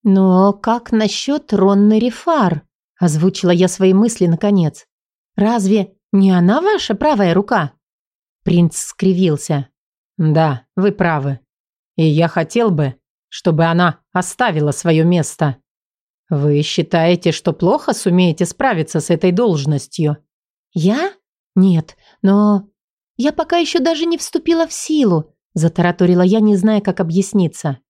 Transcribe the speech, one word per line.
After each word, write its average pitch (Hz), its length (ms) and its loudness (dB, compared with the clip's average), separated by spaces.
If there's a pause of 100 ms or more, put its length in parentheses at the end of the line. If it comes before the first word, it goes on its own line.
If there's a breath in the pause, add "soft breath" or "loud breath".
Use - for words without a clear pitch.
"Но 190 500 4
как 233 360 -4
насчёт 226 600 -2
Ронны 202 460 4
Рефар?" 226 640 -2 (400)
озвучила 175 480 0
я 180 180 2
свои 190 240 0
мысли 208 340 0
наконец. 170 600 0 (500)
"Разве 202 580 0 (180)
не 196 180 4
она 185 300 2
ваша 381 340 -2
правая 202 400 0
рука?" 185 380 -2 (720)
Принц 170 320 2
скривился. 170 920 -2 (500)
"Да, 156 480 0 (100)
вы 196 160 0
правы. 151 480 -4 (560)
И 160 80 0
я 160 240 2
хотел 202 420 -2
бы, 147 240 -2 (340)
чтобы 165 360 -2
она 170 360 0 (120)
оставила 180 580 -2
своё 160 340 0
место. 160 520 0 (760)
Вы 147 320 0
считаете, 170 680 0
что - 200 -4
плохо 233 400 -2
сумеете 180 540 0
справиться 175 540 -4
с - 100 -10
этой 175 220 0
должностью?" 151 840 -2 (540)
"Я? 240 400 -2 (440)
Нет, 185 400 0 (260 soft breath)
но 202 460 2 (480)
я 285 160 -2
пока 330 240 -4
ещё 339 240 -2
даже 320 260 -2
не 339 100 -2
вступила 330 500 -2
в 320 60 -14
силу", 220 600 -2 (200)
затараторила 180 680 2
я, 190 180 4
не 208 160 4
зная, 208 240 2
как 190 200 -4
объясниться. 170 800 -2 (120)